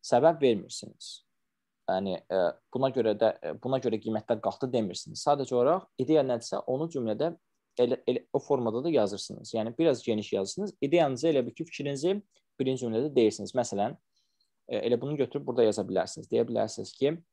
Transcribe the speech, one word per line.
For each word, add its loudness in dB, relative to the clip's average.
Səbəb 4
vermirsiniz. -2
Yəni, 0
ə, -2
buna 0
görə 2
də, 2
ə, -8
buna -2
görə -2
qiymətlər -4
qalxdı -4
demirsiniz. -4
Sadəcə 0
olaraq 2
ideya 4
nədirsə, -4
onu -2
cümlədə -2
elə, 2
elə -2
o 0
formada 0
da 0
yazırsınız. -2
Yəni, -4
biraz 2
geniş -2
yazırsınız. -4
İdeyanızı 2
elə 2
bil -10
ki, -8
fikrinizi -2
birinci 0
cümlədə 0
deyirsiniz. 4
Məsələn, -2
ə, -2
elə 2
bunu -4
götürüb -2
burada 4
yaza 0
bilərsiniz. -4
Deyə 2
bilərsiniz -4
ki 0